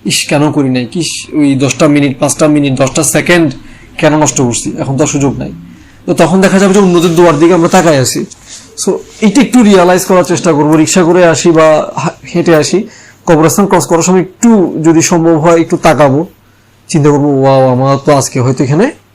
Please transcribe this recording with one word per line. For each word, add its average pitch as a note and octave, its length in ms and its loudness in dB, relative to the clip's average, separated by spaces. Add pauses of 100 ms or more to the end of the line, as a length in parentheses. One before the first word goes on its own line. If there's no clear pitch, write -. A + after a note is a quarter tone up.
ইস, - 240 -4
কেন D3 240 0
করি C#3+ 160 -2
নাই, B2+ 180 -4
কি D#3+ 180 -6 (280)
ওই C#3+ 220 0
দশটা C3+ 340 -2
মিনিট, C#3+ 300 -2
পাঁচটা E3 300 -2
মিনিট, C#3+ 260 0
দশটা C#3 280 -2
সেকেন্ড D#3+ 520 0 (440)
কেন D3+ 180 0
নষ্ট D3+ 240 -2
করছি, A#2+ 380 -4
এখন C3+ 180 -6
তো D#3 60 -2
আর D3 60 0
সুযোগ C3+ 300 -4
নাই। - 140 -10 (540)
তো F3 80 -2
তখন F3 260 0
দেখা F#3+ 180 0
যাবে F#3+ 160 0
যে G#3 60 4
অন্যদের F3 340 0
দোয়ার E3 240 4
দিকে E3+ 160 4
আমরা E3+ 140 0
তাকায় D#3+ 320 2
আছি। B2+ 240 -4 (540)
So, - 200 -4 (220)
এইটা G#3+ 200 2
একটু B3 220 2
রিয়ালাইজ F3+ 420 2
করার F3+ 200 2
চেষ্টা E3 280 -2
করবো। D3+ 240 2
রিক্সা D#3+ 260 2
করে F3 240 2
আসি E3 240 2
বা D#3 460 2
হা-, - 380 -8
হেঁটে E3+ 220 0
আসি, E3+ 320 -2 (380)
কবরস্থান D#3+ 400 2
ক্রস F#3 200 0
করার E3+ 160 -2
সময় F#3 180 0
একটু G#3 600 0
যদি D#3+ 200 4
সম্ভব E3 360 0
হয় E3+ 220 2
একটু E3 160 -4
তাকাবো, D3 500 0 (640)
চিন্তা D3 220 0
করবো, C#3+ 300 0
ওয়াও, C3+ 280 2
আমার C3 360 0
তো C#3+ 120 2
আজকে C3 240 -4
হয়তো C3 240 -2
এখানে D#3+ 260 0 (240)